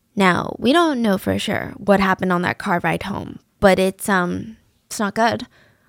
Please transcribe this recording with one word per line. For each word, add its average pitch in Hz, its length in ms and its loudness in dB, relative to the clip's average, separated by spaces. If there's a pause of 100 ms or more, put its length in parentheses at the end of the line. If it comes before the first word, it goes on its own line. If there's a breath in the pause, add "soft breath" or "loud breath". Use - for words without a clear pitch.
(160)
Now, 175 420 2
we 240 140 2
don't 311 300 2
know 196 160 2
for 196 200 -2
sure - 380 -6
what 196 240 2
happened 185 320 0
on 175 80 0
that - 160 -2
car 175 260 -2
ride 165 200 -2
home, - 360 -10 (220)
but 185 180 6
it's, 190 300 -2
um, 190 480 -2 (300)
it's - 120 -10
not 202 160 -2
good. 226 320 0 (420)